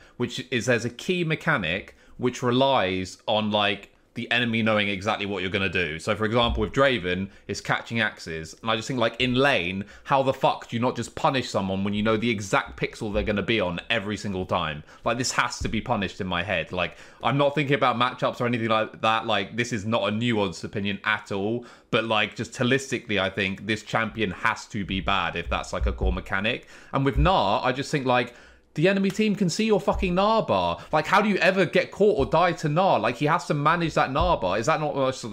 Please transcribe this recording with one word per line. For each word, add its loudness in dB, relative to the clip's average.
which -6
is -2
there's 2
a -2
key -4
mechanic -2
which -2
relies 2
on, 2
like, 0
the -8
enemy 2
knowing 2
exactly -2
what -4
you're -2
gonna 0
do. -2
So, -2
for -2
example, 2
with -2
Draven, 2
it's -6
catching -2
axes. -6
And -6
I 2
just -6
think, -4
like, 0
in 0
lane, 2
how 2
the 2
fuck 0
do -8
you 0
not 0
just -8
punish 0
someone -2
when -2
you 0
know 4
the 0
exact -2
pixel -6
they're 0
gonna 0
be 0
on -2
every -2
single -4
time? -2
Like, 0
this -2
has 0
to -4
be -2
punished -4
in -4
my -2
head. -4
Like, -4
I'm 2
not 4
thinking 0
about 2
matchups -2
or 0
anything 0
like 0
that. 0
Like, -2
this -2
is -6
not 0
a -2
nuanced -2
opinion -4
at -2
all. -2
But, 2
like, 0
just -8
holistically, 0
I 2
think -2
this -2
champion -2
has -2
to -8
be -4
bad -2
if -6
that's, -4
like, -2
a 0
core 0
mechanic. -4
And 2
with 2
Gnar, 4
I 2
just -4
think, -2
like, 2
the 4
enemy 2
team 2
can 2
see 0
your 4
fucking 0
Gnar 2
bar. 2
Like, 2
how 6
do 2
you 2
ever 4
get 0
caught 4
or 4
die 4
to -2
Gnar? 4
Like, 0
he -2
has 0
to 0
manage 2
that 2
Gnar 2
bar. 0
Is -2
that 2
not -2
the -2
most, -2